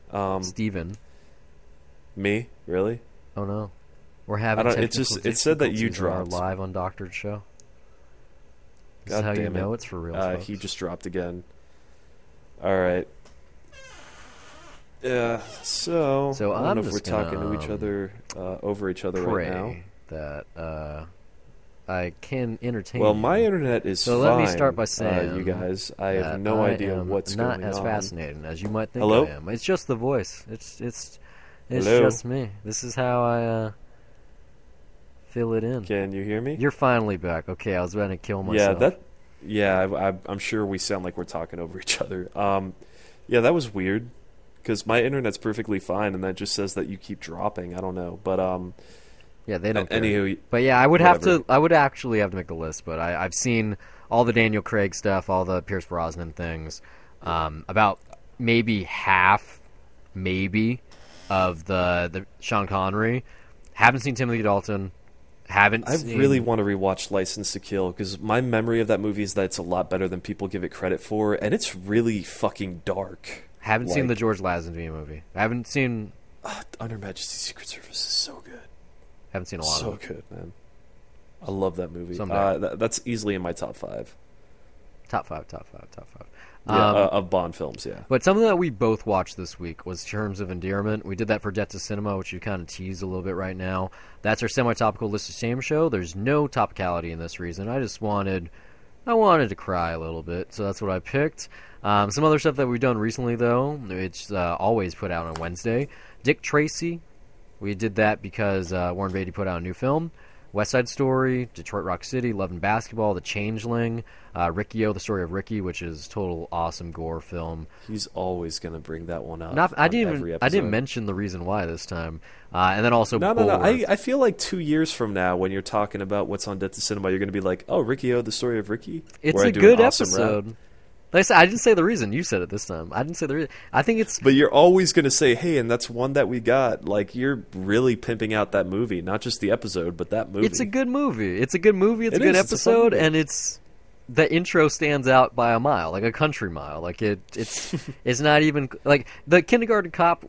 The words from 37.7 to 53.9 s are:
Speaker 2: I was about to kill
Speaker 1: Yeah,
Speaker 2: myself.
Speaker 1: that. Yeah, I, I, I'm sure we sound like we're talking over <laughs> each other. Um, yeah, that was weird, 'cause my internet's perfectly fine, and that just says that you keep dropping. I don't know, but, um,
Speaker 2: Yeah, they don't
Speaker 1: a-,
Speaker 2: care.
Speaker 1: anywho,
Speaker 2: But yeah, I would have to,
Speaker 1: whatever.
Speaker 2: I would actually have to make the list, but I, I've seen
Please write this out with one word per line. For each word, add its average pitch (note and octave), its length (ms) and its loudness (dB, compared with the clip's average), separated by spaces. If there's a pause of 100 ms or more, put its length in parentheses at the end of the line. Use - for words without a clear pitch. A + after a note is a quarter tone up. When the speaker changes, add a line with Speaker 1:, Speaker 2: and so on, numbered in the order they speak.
Speaker 2:
I F2+ 60 0
was F2 140 -4
about G2+ 140 -2
to F#2 80 -6
kill G2+ 240 -6
Speaker 1:
Yeah, F#2+ 100 -6
Speaker 2:
myself. G2+ 280 4
Speaker 1:
that. D3 200 4 (460)
Yeah, G2 340 2
I, F#2+ 300 0
I, F#2+ 40 -2 (120)
I'm G2+ 140 -6
sure G#2+ 260 -2
we G2 120 -2
sound F#2 280 -4
like F2 120 -6
we're F2+ 60 -6
talking E2+ 380 -8
over F2 180 -10
<laughs> - 0 -
each - 220 -2
other. F#2 360 -6
Um, G2 360 0 (540)
yeah, A#2 120 4
that B2 140 6
was B2+ 200 -2
weird, G2+ 360 -2 (540)
'cause A2 220 -2
my A2+ 160 4
internet's B2+ 380 0
perfectly G#2+ 400 -2
fine, G2 340 -2
and F#2 100 -4
that F#2+ 120 -2
just G2+ 180 -4
says G2 220 -2
that F2+ 120 -4
you F#2+ 100 -10
keep - 220 -12
dropping. F2+ 560 -6
I F#2 60 -8
don't F#2 140 -6
know, F2+ 280 -8
but, F#2+ 160 0
um, F2+ 340 -2 (720)
Speaker 2:
Yeah, G#2 140 -4
they G#2 120 -2
don't G#2 140 0
Speaker 1:
a-, - 20 -12
Speaker 2:
care. A2+ 140 -2
Speaker 1:
anywho, G2+ 360 0 (120)
Speaker 2:
But A#2+ 140 2
yeah, B2+ 160 4
I C3 80 6
would E3 140 6
have F3 200 8
to, F#3 80 4
Speaker 1:
whatever. E3 180 4
Speaker 2:
I C3 120 6
would E3 120 4
actually C3+ 480 2
have G2 120 2
to F#2+ 60 -8
make F2+ 100 -8
the F2 80 -8
list, D#2+ 300 -8
but D#2+ 140 -6
I, E2+ 240 -2
I've F#2+ 120 -4
seen A2 420 0 (340)